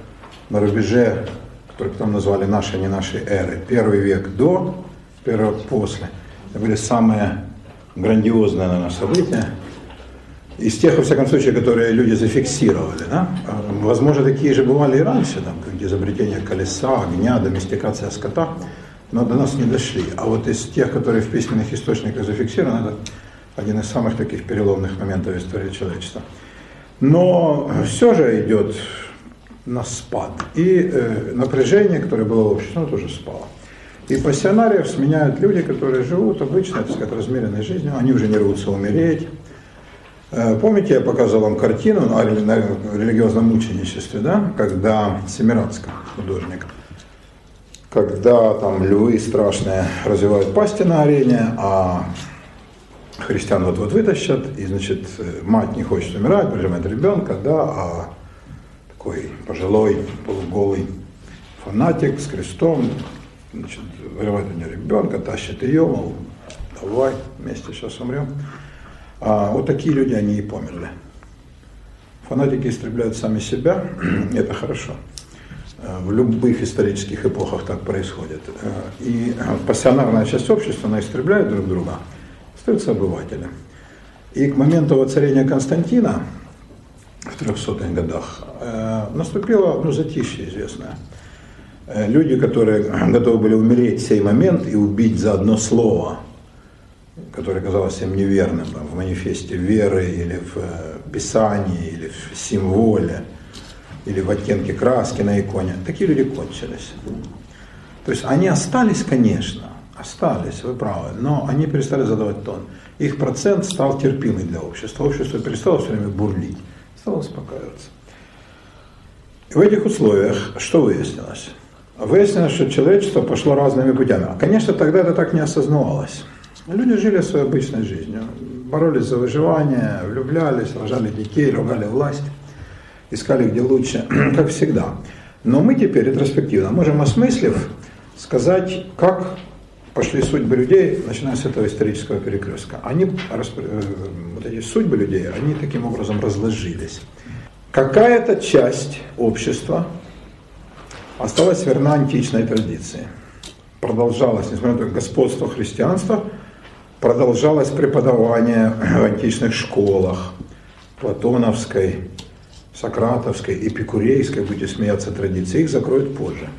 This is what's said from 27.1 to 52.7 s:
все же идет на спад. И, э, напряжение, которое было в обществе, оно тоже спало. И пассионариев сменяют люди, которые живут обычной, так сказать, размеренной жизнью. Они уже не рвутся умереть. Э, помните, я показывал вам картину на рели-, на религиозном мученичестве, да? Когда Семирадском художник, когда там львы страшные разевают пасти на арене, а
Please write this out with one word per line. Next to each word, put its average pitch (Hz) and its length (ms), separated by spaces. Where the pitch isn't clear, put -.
все - 280
же 113 320
идет 104 300
на 123 180
спад. - 480
И, 175 400
э, 117 400
напряжение, 139 640
которое 110 240
было 110 200
в 104 100
обществе, 95 280
оно 151 60
тоже - 220
спало. - 380
И 127 60
пассионариев 190 720
сменяют 147 500
люди, 190 220
которые 131 420
живут 185 380
обычной, 147 420
так - 80
сказать, 107 220
размеренной 110 480
жизнью. 147 360
Они 127 140
уже 110 160
не 107 100
рвутся 101 320
умереть. 151 560
Э, 113 280
помните, 202 360
я 123 40
показывал 113 440
вам 104 120
картину 135 540
на 113 160
рели-, 107 160
на 110 160
религиозном 113 520
мученичестве, 104 760
да? 180 380
Когда 101 720
Семирадском - 640
художник, 92 520
когда 110 680
там 95 280
львы 104 340
страшные 98 680
разевают 101 480
пасти 208 300
на 165 200
арене, 123 540
а 92 480